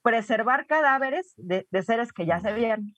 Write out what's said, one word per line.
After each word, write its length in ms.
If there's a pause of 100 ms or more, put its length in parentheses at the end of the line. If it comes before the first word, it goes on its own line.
preservar 640
cadáveres 680
de, 340
de 120
seres 300
que 140
ya 120
se 120
habían 480